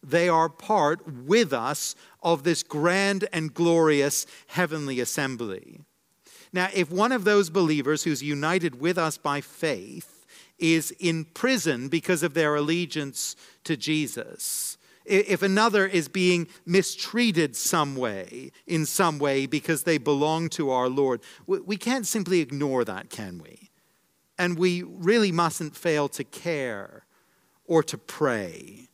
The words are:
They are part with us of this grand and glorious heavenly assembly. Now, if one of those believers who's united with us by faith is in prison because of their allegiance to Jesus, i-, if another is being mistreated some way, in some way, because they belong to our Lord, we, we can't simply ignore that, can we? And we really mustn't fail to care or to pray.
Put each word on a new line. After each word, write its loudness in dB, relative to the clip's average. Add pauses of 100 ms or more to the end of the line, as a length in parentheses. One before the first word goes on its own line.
They 2
are 4
part 0
with 4
us -4 (260)
of 2
this 0
grand 2
and -4
glorious 4 (220)
heavenly -2
assembly. -6 (720)
Now, 0
if 0
one 2
of 0
those 4
believers 0
who's -2
united -2
with 0
us 0
by -4
faith -8 (320)
is 2
in 0
prison -2
because 0
of -2
their 2
allegiance -4 (280)
to -2
Jesus, -4 (300)
i-, 4
if 0
another 4
is 0
being 2 (180)
mistreated 0
some 0
way, -6 (140)
in 0
some 0
way, 0
because -2
they 2
belong 0
to -2
our 2
Lord, 0 (260)
we, -2
we -6
can't -2
simply 0
ignore 0
that, -10
can -10
we? -20 (680)
And 0
we 2
really 2
mustn't 0
fail 0
to -10
care -8 (580)
or 4
to -4
pray. -4